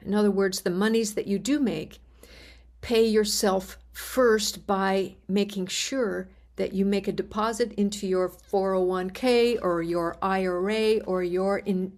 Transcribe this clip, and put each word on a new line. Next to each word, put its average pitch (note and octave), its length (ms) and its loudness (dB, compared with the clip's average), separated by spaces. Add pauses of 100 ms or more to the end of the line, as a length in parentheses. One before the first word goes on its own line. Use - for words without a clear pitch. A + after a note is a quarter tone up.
In G3 120 -2
other G#3 160 4
words, F#3+ 300 0
the F#3 100 -2
monies G#3+ 420 0
that - 140 -4
you G3 100 0
do B3+ 220 0
make, E3 400 -4 (800)
pay A3+ 240 2
yourself G#3 720 0 (140)
first - 720 0
by F#3+ 500 0 (120)
making G3 400 0
sure F#3+ 640 -4 (260)
that - 160 -4
you F#3+ 140 0
make G3+ 220 0
a G#3 40 0
deposit G#3+ 640 -2
into G3+ 320 -2
your F#3 240 0
four F#3+ 460 -2
oh F#3 80 2
one F#3 260 0
K A#3+ 480 2
or E3+ 240 0
your E3+ 400 -2
I F#3+ 240 2
R F3+ 240 0
A A3 320 2
or F#3 220 -2
your F#3 340 0
in, F#3+ 400 -2